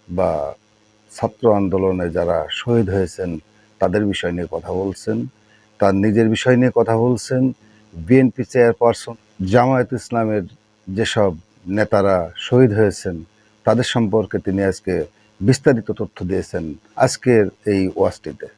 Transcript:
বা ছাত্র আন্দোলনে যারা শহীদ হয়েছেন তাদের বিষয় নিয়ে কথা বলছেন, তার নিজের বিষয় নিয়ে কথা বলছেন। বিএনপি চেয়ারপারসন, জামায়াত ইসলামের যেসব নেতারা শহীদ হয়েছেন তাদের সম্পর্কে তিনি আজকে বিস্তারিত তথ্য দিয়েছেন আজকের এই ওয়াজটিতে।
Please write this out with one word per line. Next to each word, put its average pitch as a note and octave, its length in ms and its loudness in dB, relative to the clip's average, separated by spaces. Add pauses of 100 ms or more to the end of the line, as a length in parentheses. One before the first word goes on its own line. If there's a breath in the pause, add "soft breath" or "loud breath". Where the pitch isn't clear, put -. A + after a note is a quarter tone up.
(100)
বা E2+ 440 -2 (640)
ছাত্র A2+ 380 0
আন্দোলনে F#2 560 -2
যারা E2+ 400 -2
শহীদ A#2 400 0
হয়েছেন F2+ 480 -4 (400 soft breath)
তাদের F#2+ 260 0
বিষয় F#2+ 280 -4
নিয়ে F2 180 -6
কথা E2 220 -8
বলছেন, G2 540 -4 (520 soft breath)
তার G2 160 2
নিজের G#2+ 340 2
বিষয় B2 280 2
নিয়ে B2 180 2
কথা A2+ 220 2
বলছেন। B2 560 -2 (420 soft breath)
বিএনপি A#2 500 2
চেয়ারপারসন, A#2 680 0 (320)
জামায়াত B2 460 2
ইসলামের A2 500 -2 (460)
যেসব G2+ 460 0 (340)
নেতারা G2 680 0
শহীদ B2 360 4
হয়েছেন F#2+ 520 -2 (400 soft breath)
তাদের A#2 200 2
সম্পর্কে G#2+ 540 -2
তিনি G2 260 -2
আজকে F2+ 400 -2 (360 soft breath)
বিস্তারিত A#2 500 2
তথ্য G#2 340 -8
দিয়েছেন F2 500 -4 (220)
আজকের A#2+ 500 2 (200)
এই G2 300 0
ওয়াজটিতে। F2+ 500 -4 (120)